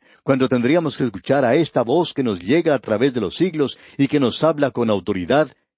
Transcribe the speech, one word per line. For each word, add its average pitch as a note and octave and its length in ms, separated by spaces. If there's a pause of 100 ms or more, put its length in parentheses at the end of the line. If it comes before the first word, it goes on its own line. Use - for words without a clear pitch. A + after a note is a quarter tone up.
(240)
cuando C3 240
tendríamos C3 480
que D3 80
escuchar C3 400
a A#2+ 100
esta D3+ 280
voz C#3 300
que C#3 120
nos G2+ 160
llega D3+ 340
a B2+ 60
través A2+ 340
de A#2+ 60
los F#2 160
siglos D#3 420 (180)
y C#3 120
que D3 100
nos B2 240
habla D3 300
con A#2 180
autoridad, G2+ 640 (260)